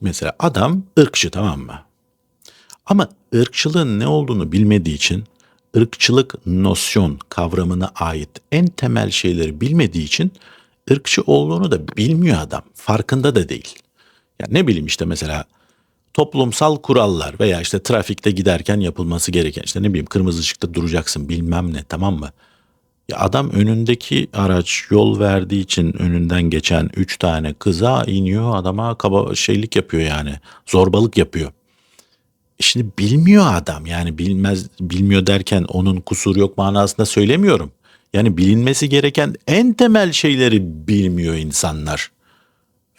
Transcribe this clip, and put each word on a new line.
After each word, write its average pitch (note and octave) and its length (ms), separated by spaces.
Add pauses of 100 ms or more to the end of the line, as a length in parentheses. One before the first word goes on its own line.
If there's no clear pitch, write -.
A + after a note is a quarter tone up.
Mesela E2+ 380
adam D#3 440 (160)
ırkçı, - 320
tamam F2+ 280
mı? C#2+ 280 (1000)
Ama G3 220 (260)
ırkçılığın B2+ 640
ne A#2+ 80
olduğunu B2 440
bilmediği F#2+ 440
için, F#2 280 (540)
ırkçılık A#2 680
nosyon F#2 720 (100)
kavramına F2+ 680
ait D#2 340 (220)
en E3+ 160
temel A2+ 440
şeyleri E2 500
bilmediği B2+ 420
için E3+ 280 (600)
ırkçı - 300
olduğunu D3+ 500
da D2+ 160
bilmiyor C#3+ 540
adam. - 200 (120)
Farkında C3 640
da E2+ 140
değil. - 260 (640)
Ya - 100
ne D#3+ 180
bileyim E2 180
işte E2 200
mesela D2+ 400 (680)
toplumsal D3 600
kurallar G2 640
veya F#2 220
işte F#2+ 220
trafikte G#2+ 480
giderken F#2+ 480
yapılması E2+ 520
gereken, E2 320
işte - 200
ne G#2 60
bileyim E2 160
kırmızı F#2 340
ışıkta - 340
duracaksın E2 560
bilmem E2+ 440
ne, C#2+ 100
tamam F2 360
mı? C#2+ 100 (800)
Ya - 100
adam C3+ 300
önündeki A2+ 840
araç F#2 560
yol G#2 300
verdiği G2 420
için F2 400
önünden F2 420
geçen D#2+ 520
üç F#2+ 220
tane D#2+ 360
kıza A2+ 500
iniyor, G2+ 520
adama G2+ 420
kaba G2 380
şeylik G#2 400
yapıyor E2 280
yani, D2+ 360 (260)
zorbalık F#2+ 520
yapıyor. E2 340 (1080)
E - 40
şimdi A2+ 360
bilmiyor E3 460 (100)
adam D#2 300
yani, E2 320
bilmez, F#2+ 520 (100)
bilmiyor F#2+ 480
derken G2 360
onun F#2 380
kusuru G2 380
yok G2 180
manasında G2+ 480
söylemiyorum. A2+ 680 (420)
Yani G2+ 240
bilinmesi A#2+ 520
gereken C#3+ 460 (120)
en A3+ 260
temel G#3+ 380
şeyleri A2 760
bilmiyor F2+ 480
insanlar. D#2 760 (880)